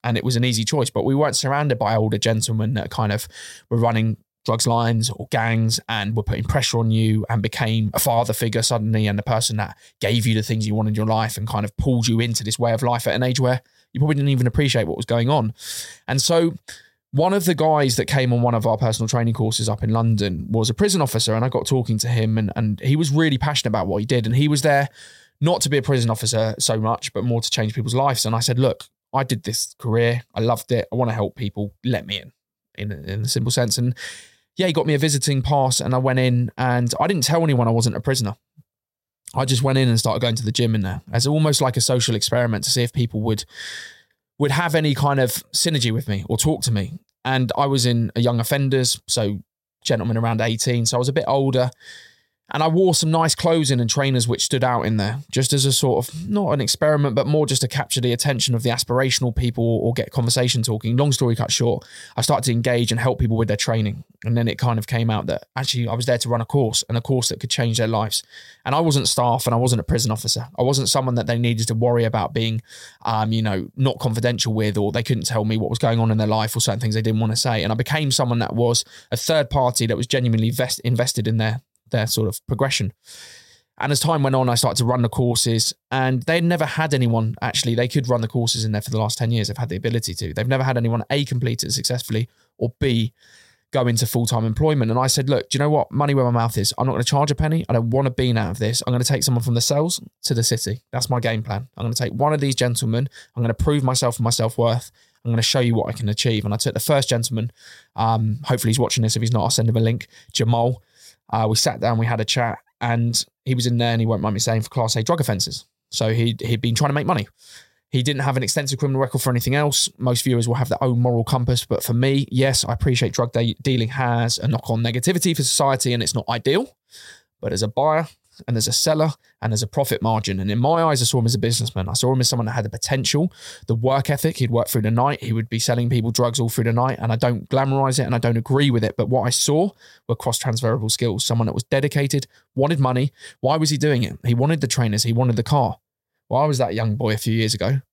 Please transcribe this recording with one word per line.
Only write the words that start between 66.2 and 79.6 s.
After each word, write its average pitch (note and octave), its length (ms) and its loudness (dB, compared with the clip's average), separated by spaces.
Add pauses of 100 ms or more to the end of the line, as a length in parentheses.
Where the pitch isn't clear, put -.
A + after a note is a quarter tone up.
run A#2 100 0
a A2+ 60 -2
course, A#2+ 420 0
and A#2+ 80 -2
a A#2 60 0
course B2+ 280 -2
that - 100 -6
could B2 100 -8
change A#2 300 0
their A#2 80 2
lives. A2 340 -2 (420)
And C3 120 -2
I D#3 40 4
wasn't D3 280 2
staff, B2 400 2
and A#2+ 80 2
I - 20 2
wasn't A#2+ 220 2
a - 40 -4
prison A#2 280 0
officer. A#2 360 -4 (100)
I B2+ 40 0
wasn't C3 260 2
someone C3 280 0
that A2+ 100 0
they A#2 140 0
needed A#2 300 0
to A#2 40 0
worry A#2 300 2
about A2 320 0
being, A2+ 260 -2 (440)
um, A2 260 0
you A2+ 100 2
know, G2 340 -2
not C3 220 0
confidential A#2 560 -2
with, G#2+ 240 0
or G#2 140 0
they A#2+ 100 -2
couldn't A2+ 240 -2
tell A2 200 -2
me A2 120 0
what A2 140 -2
was A#2 80 -2
going A2+ 200 2
on A2+ 120 2
in A2 80 2
their G#2+ 80 2
life A2 280 0
or A#2 40 0
certain G#2+ 200 0
things A2 140 -2
they A2 80 0
didn't A2 200 2
want A2 100 0
to G#2+ 60 -2
say. A2+ 260 0
And G#2 80 0
I A2 40 0
became C#3 360 -2
someone A#2+ 260 0
that - 160 -2
was A#2 320 2 (260)
a A#2+ 60 -2
third D#3 320 0
party B2 380 0